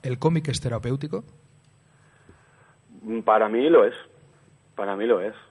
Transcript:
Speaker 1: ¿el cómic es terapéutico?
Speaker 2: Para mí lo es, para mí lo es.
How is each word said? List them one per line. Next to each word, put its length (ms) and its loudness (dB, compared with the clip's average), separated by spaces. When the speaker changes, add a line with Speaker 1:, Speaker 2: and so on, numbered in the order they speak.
Speaker 1:
¿el 160 -6
cómic 300 0
es 120 -6
terapéutico? 640 -6
Speaker 2:
Para 240 4
mí 220 0
lo 140 8
es, 100 0
para 220 -6
mí 100 -4
lo 140 2
es. 140 -6